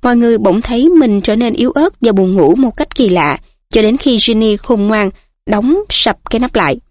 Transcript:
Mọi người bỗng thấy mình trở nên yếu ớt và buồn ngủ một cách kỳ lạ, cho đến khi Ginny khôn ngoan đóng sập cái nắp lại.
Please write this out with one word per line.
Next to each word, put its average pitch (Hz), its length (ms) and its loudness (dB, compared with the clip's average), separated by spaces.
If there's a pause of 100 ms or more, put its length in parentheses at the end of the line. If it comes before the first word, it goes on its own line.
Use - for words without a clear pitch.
Mọi 247 120 2
người 233 220 2
bỗng 208 240 0
thấy 240 280 0
mình 247 320 2
trở 214 140 0
nên 233 180 -2
yếu 247 180 -2
ớt 320 180 0 (120)
và 233 100 2
buồn 190 220 0
ngủ 170 220 4
một 262 220 -2
cách - 180 -6
kỳ 233 140 0
lạ, 156 280 0 (320)
cho - 120 0
đến 214 160 0
khi 254 200 0
Ginny 220 400 0
khôn 208 300 -2
ngoan 208 220 0 (360)
đóng 247 340 0 (100)
sập - 400 -4
cái 226 100 -2
nắp 233 160 -4
lại. 160 240 -2 (120)